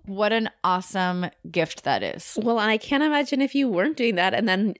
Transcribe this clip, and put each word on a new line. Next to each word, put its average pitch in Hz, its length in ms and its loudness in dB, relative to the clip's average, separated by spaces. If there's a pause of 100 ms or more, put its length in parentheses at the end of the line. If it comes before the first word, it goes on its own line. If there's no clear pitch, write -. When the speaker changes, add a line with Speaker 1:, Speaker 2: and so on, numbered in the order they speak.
Speaker 1:
what 208 280 0
an 226 160 0 (140)
awesome 180 640 0 (220)
gift 160 320 -2
that 101 220 0
is." - 360 -8
Speaker 2:
Well, 233 200 0
and 214 100 2
I 214 60 2
can't 277 260 0
imagine 294 380 0
if 269 160 0
you 277 120 2
weren't 220 280 0
doing 233 180 0
that, 180 180 2
and 214 160 0
then, 190 320 2